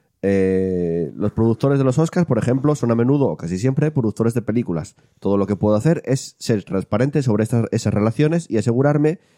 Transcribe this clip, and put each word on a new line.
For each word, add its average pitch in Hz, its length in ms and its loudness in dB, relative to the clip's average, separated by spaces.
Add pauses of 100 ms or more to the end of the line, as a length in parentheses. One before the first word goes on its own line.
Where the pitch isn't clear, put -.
(220)
Eh, 92 920 0
los 90 180 -4
productores 117 460 0
de 135 60 0
los 127 140 0
Oscars, 165 280 0
por - 120 0
ejemplo, 135 360 0
son 120 160 0
a 117 60 2
menudo, 131 300 2
o 80 100 -2
casi 85 220 -6
siempre, 135 340 0
productores 113 420 0
de 120 80 -2
películas. 98 540 -4 (240)
Todo 101 160 0
lo 98 100 2
que 101 100 -2
puedo 104 200 2
hacer 147 280 0
es - 360 -4
ser 107 240 -2
transparente 117 580 -2
sobre 110 220 0
estas, 113 260 0
esas 107 240 -2
relaciones 147 560 0
y 110 80 -2
asegurarme 147 640 2 (180)